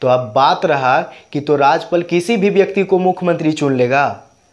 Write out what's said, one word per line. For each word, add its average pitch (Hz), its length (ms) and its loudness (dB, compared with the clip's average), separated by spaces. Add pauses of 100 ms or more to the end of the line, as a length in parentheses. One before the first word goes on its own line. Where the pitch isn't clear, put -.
तो 131 80 0
अब 123 280 0
बात 156 300 2
रहा 139 340 0
कि - 400 -10
तो 147 160 0
राज्यपाल 156 460 0
किसी 175 340 -2
भी 196 140 2
व्यक्ति 190 340 0
को 190 140 0
मुख्यमंत्री 175 540 -2
चुन 139 240 0
लेगा, 123 460 0 (300)